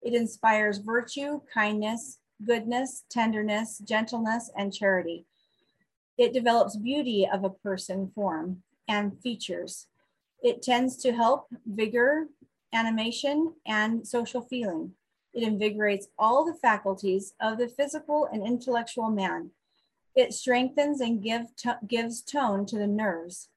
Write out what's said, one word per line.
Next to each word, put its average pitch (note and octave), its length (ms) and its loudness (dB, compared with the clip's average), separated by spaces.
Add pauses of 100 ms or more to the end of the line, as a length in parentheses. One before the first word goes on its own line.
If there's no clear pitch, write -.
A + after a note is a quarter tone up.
It A#3 120 -2
inspires G#3+ 640 4
virtue, B3 600 -4 (140)
kindness, G#3+ 640 -2 (260)
goodness, A#3 640 -2
tenderness, A3 720 0
gentleness, A3+ 800 -2
and G3 160 -4
charity. F3+ 520 0 (920)
It A#3+ 140 6
develops A#3 440 4
beauty A#3 560 -2
of G3 120 -2
a F#3+ 60 0
person, F#3+ 680 -6
form, F3+ 480 -4 (240)
and G#3 340 -2
features. F#3 640 -8 (560)
It A#3+ 180 2
tends B3+ 360 0
to B3+ 160 0
help A#3 340 2 (180)
vigor, A#3+ 600 2 (460)
animation, A#3 800 0 (120)
and A3 400 0
social A#3+ 380 -4
feeling. F#3 520 -6 (380)
It A#3 120 -2
invigorates G#3 640 0 (100)
all A#3+ 260 6
the E4 140 -4
faculties G3 840 0
of A3 180 0
the A#3+ 100 0
physical D4 640 -2
and G#3+ 120 -4
intellectual A#3 640 -2
man. F3+ 420 -2 (680)
It - 180 6
strengthens C4 680 2
and A#3 220 0
give A#3 360 -4
to-, A#3+ 280 -2
gives A#3 340 -2
tone G#3+ 460 0
to A3 100 -6
the G#3 120 0
nerves. F#3 680 -2